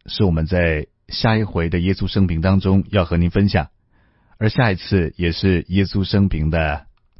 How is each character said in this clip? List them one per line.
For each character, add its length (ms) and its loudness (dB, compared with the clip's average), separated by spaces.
是 200 -2
我 60 4
们 140 0
在 440 0
下 300 0
一 40 0
回 280 -4
的 100 0
耶 140 2
稣 120 -4
生 200 0
平 160 -2
当 180 4
中 300 2
要 160 0
和 100 -2
您 140 2
分 180 2
享， 220 -2
而 140 0
下 220 0
一 40 -4
次 400 -2
也 160 0
是 360 0
耶 160 0
稣 200 -2
生 240 2
平 220 -2
的 360 -2